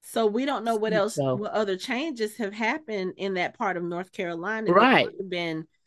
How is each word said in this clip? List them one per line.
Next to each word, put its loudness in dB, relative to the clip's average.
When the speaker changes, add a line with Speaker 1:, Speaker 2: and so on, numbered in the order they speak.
Speaker 1:
So 0
we 2
don't -2
know 0
what 0
else, 2
Speaker 2:
So 2
Speaker 1:
what -4
other 0
changes -4
have -4
happened -2
in -4
that -2
part -2
of -4
North -6
Carolina. -4
There 4
Speaker 2:
Right. 8
Speaker 1:
could -8
have -8
been, -4